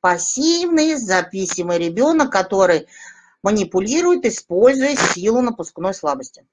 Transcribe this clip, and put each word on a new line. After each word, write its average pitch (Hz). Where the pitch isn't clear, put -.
Пассивный, 311
зависимый 185
ребенок, 262
который 185
манипулирует, 214
используя 262
силу 220
напускной 196
слабости. 139